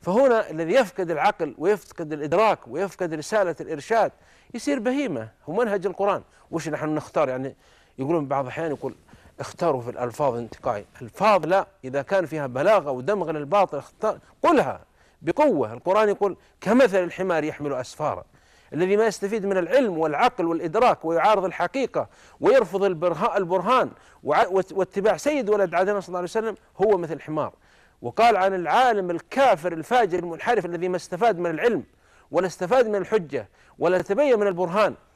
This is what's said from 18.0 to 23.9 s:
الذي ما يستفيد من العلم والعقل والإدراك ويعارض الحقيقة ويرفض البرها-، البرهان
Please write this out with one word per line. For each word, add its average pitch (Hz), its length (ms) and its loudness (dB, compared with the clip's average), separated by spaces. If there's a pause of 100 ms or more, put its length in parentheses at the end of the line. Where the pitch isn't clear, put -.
الذي 185 240 2
ما 220 100 4
يستفيد 202 400 -4
من 196 120 0
العلم 185 400 2
والعقل 160 480 0
والإدراك 170 580 0
ويعارض 180 400 2
الحقيقة 175 640 -4 (320)
ويرفض 190 440 4
البرها-، 175 520 0
البرهان 190 540 2 (340)